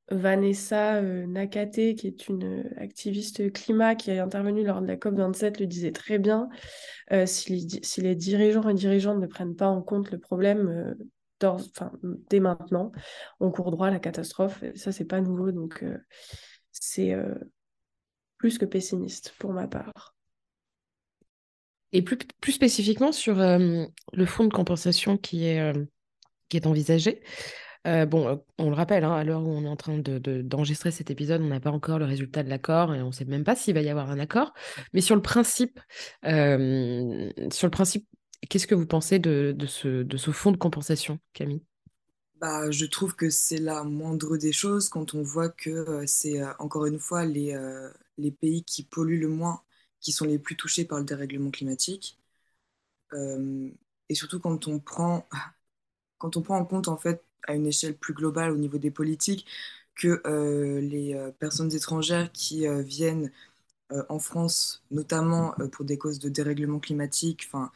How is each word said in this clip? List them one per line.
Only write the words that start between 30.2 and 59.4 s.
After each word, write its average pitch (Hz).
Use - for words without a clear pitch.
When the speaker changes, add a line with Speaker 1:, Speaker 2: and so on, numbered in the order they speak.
Speaker 2:
d'enregistrer 147
cet 160
épisode, 151
on 156
n'a 135
pas 147
encore 156
le 151
résultat 135
de 131
l'accord 160
et 131
on 127
sait 127
même 139
pas 226
s'il 208
va 156
y 151
avoir 143
un 139
accord. 226
Mais 190
sur 214
le 202
principe, 240
euh, 131
sur -
le 170
principe, 196
qu'est-ce -
que 220
vous 170
pensez 165
de, 143
de 143
ce, 131
de 131
ce 147
fonds 202
de 180
compensation, 156
Camille ? 143
Speaker 3:
Bah, 151
je 147
trouve 175
que 160
c'est 160
la 156
moindre 156
des 151
choses 202
quand 156
on 151
voit 160
que, -
euh, 156
c'est, 147
euh, 139
encore 151
une 151
fois 175
les, 143
euh, 131
les 147
pays 165
qui -
polluent 165
le 156
moins 165
qui -
sont -
les 147
plus -
touchés -
par 151
le 143
dérèglement 139
climatique. 139
Euh, 135
et 151
surtout 175
quand 160
on 151
prend, 170
quand 165
on 170
prend 190
en 175
compte, 185
en 156
fait, 170
à 147
une 151
échelle 151
plus -
globale 156
au 151
niveau 147
des 147
politiques, 156